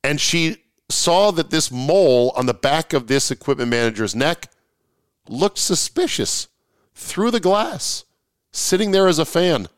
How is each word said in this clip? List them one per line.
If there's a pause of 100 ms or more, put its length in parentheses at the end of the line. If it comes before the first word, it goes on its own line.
And
she (300)
saw
that
this
mole
on
the
back
of
this
equipment
manager's
neck (800)
looked
suspicious (460)
through
the
glass, (480)
sitting
there
as
a
fan.